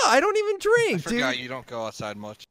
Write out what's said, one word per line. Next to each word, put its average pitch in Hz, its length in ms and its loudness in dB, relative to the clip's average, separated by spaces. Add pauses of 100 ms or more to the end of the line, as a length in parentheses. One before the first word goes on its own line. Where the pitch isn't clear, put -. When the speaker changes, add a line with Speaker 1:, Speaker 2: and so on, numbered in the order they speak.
Speaker 1:
I 247 140 6
don't 403 160 2
even 415 220 -2
drink, 427 360 2
Speaker 2:
I - 20 0 (120)
forgot 240 240 0
Speaker 1:
dude. 123 100 -6
Speaker 2:
you 123 60 -10
don't 127 180 -10
go 117 180 -6
outside 107 320 -8
much. 107 340 -14